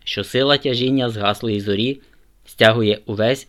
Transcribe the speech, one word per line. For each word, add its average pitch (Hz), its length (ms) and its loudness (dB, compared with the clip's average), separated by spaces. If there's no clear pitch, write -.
що - 200 -6
сила 139 340 2
тяжіння 127 520 -2
згаслої 107 500 -2
зорі 104 400 -2
стягує 110 600 2
увесь 113 420 -2